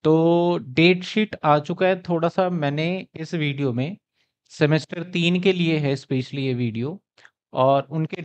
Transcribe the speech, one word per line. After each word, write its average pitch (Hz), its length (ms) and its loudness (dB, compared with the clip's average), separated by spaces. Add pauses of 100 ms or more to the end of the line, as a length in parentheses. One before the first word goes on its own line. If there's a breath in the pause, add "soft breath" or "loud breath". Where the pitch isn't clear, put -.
तो 170 540 4 (160)
डेट 180 320 4
शीट 214 300 -2 (100)
आ 151 160 4
चुका 175 260 -2
है, 185 160 0
थोड़ा 170 260 0
सा 185 220 0
मैंने 151 340 -2 (320)
इस 160 180 -10
वीडियो 143 380 -2
में 139 240 -4 (540)
सेमेस्टर 156 600 0
तीन 175 300 0
के 190 120 2
लिए 165 260 2
है 139 160 0
specially 135 440 -6
ये 131 160 -2
वीडियो, 120 440 -4 (540 soft breath)
और 135 380 2
उनके 160 340 -4